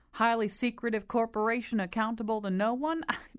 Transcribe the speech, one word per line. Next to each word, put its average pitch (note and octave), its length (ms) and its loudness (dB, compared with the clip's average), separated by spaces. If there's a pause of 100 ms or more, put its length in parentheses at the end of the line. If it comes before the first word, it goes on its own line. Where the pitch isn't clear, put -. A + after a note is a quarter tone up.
(120)
highly A3+ 340 2
secretive A3+ 600 -2
corporation A3+ 720 0
accountable A3 600 -2
to G3+ 80 -2
no G3+ 240 2
one? D#4 320 -2
<laughs> - 20 -20
I, - 80 0 (220)